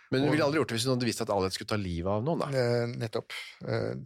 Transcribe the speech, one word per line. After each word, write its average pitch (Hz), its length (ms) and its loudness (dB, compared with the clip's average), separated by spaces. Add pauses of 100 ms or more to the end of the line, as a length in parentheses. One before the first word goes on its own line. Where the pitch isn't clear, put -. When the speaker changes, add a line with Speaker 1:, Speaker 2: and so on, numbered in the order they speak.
(120)
Speaker 1:
Men 131 80 4
hun 143 80 4
Speaker 2:
Og 151 80 4
Speaker 1:
ville 156 80 4
aldri 147 160 2
gjort 113 80 0
det 117 80 -2
hvis 113 100 0
hun 131 80 4
hadde 123 140 2
visst 107 160 -2
at 104 60 0
Alet 95 260 2
skulle 104 100 -10
ta 107 140 0
livet 87 260 -2
av 104 160 2
noen, 151 160 0
da. - 160 -2
Speaker 2:
Eh, 120 320 2
nettopp, 120 460 -6 (340)
eh, 113 280 -2 (100)